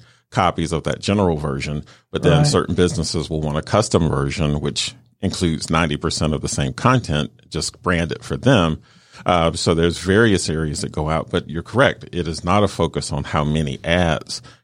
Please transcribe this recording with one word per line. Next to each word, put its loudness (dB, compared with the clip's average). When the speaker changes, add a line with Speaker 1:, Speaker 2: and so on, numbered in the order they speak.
Speaker 1:
copies 0
of -2
that -4
general 2
version, -6
but -4
then 6
Speaker 2:
Right. 4
Speaker 1:
certain 2
businesses 0
will -2
want -2
a -2
custom 2
version, 0
which -4
includes -2
ninety 2
percent -2
of -2
the -4
same -2
content, 0
just -8
branded -2
for -6
them. 2
Uh, 2
so 0
there's 2
various 4
areas -2
that -6
go -4
out, -2
but -2
you're -6
correct. 0
It -4
is -6
not 4
a 4
focus -4
on -4
how -2
many 0
ads 0